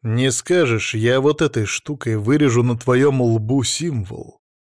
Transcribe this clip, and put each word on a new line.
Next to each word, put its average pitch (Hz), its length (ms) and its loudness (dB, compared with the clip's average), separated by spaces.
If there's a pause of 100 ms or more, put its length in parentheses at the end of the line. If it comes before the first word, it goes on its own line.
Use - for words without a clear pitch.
«Не 120 300 0
скажешь, 127 600 0
я 120 260 2
вот 151 220 2
этой 123 240 0
штукой 120 500 -6
вырежу 123 460 2
на 120 160 0
твоём 131 420 2
лбу 117 440 0
символ. 113 760 -8 (260)